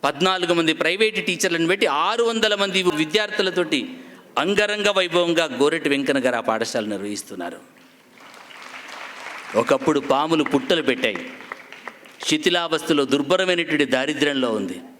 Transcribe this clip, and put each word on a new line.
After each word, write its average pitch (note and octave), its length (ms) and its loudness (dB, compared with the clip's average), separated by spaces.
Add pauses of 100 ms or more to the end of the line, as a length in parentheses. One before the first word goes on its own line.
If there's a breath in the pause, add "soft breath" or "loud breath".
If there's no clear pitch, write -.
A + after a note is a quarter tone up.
పద్నాలుగు F3 500 2
మంది E3 200 2
ప్రైవేట్ G3 520 2
టీచర్లను E3+ 420 0
పెట్టి G3+ 180 2
ఆరు F3 380 2
వందల A3 320 2
మంది G3 280 0
విద్యార్థులతోటి F3+ 960 0 (580 loud breath)
అంగరంగ G#3 600 0
వైభవంగా E3+ 480 2 (140)
గోరెటి D3+ 300 2
వెంకన్న C#3 360 0
గారు B2 100 2
ఆ A#2 140 -4
పాఠశాల A2+ 360 -2
నిర్వహిస్తున్నారు. G2 760 -8 (2000)
ఒకప్పుడు C3+ 440 2
పాములు D3 440 2
పుట్టలు C#3+ 380 0
పెట్టాయి, B2 380 0 (1080)
శిథిలావస్థలో D#3 800 2
దుర్భరమైనటువంటి D#3 800 2
దారిద్ర్యంలో C3+ 680 0
ఉంది. G2 260 -4 (220)